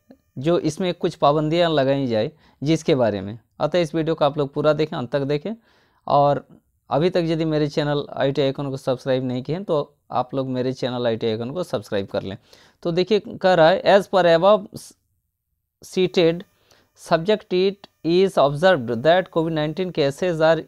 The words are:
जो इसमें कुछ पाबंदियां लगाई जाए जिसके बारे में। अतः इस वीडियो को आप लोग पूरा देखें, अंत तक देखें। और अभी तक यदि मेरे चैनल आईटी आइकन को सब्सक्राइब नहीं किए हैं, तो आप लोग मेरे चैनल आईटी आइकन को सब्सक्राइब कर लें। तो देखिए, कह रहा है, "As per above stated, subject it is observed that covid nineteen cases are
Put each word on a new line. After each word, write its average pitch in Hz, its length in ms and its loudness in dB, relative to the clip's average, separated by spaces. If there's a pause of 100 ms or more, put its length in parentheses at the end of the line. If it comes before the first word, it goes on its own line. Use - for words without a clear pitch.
(380)
जो 156 220 0
इसमें 170 340 -4
कुछ 175 220 -6
पाबंदियां 156 560 2
लगाई 139 360 0
जाए 113 240 -2 (320)
जिसके 156 320 0
बारे 107 260 0
में। 104 180 -10 (200)
अतः 151 200 0
इस 165 160 -2
वीडियो 160 200 -2
को 156 100 0
आप 139 120 0
लोग 143 160 -4
पूरा 151 200 2
देखें, 156 240 -2
अंत 151 140 -8
तक 143 100 -2
देखें। 147 320 -4 (540)
और 143 400 2 (420)
अभी 156 200 2
तक 180 160 0
यदि 160 200 -2
मेरे 151 220 0
चैनल 147 460 -2
आईटी 139 280 -2
आइकन 139 280 -2
को 135 80 -8
सब्सक्राइब 131 460 -2
नहीं 127 200 -4
किए 143 120 -6
हैं, 196 100 -10
तो 151 300 -4 (160)
आप - 220 -4
लोग 135 140 -4
मेरे 127 260 -4
चैनल 123 340 -4
आईटी 113 200 -2
आइकन 117 240 -4
को 175 120 -6
सब्सक्राइब 107 440 -6
कर 95 160 -6
लें। 95 140 -10 (460)
तो 170 80 -4
देखिए, 185 280 0
कह 185 340 0
रहा 160 160 6
है, 190 140 0
"As 190 260 4
per 180 160 2
above 185 420 4 (1200)
stated, 175 580 0 (680)
subject 185 440 0
it 190 340 -2 (180)
is 180 280 2
observed 147 540 2
that 151 360 2
covid 165 300 -2
nineteen 160 460 -4
cases 156 420 0
are 160 260 4